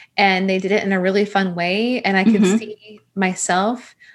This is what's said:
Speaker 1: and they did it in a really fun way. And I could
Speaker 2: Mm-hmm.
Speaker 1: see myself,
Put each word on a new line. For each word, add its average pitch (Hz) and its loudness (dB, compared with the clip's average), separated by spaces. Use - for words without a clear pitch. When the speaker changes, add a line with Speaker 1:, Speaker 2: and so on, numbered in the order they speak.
Speaker 1:
and 190 2
they 190 0
did 185 -2
it 214 0
in 196 -2
a 185 0
really 190 0
fun 190 -2
way. 208 -2
And 196 0
I 190 2
could 208 4
Speaker 2:
Mm-hmm. 190 4
Speaker 1:
see 214 -14
myself, 190 -2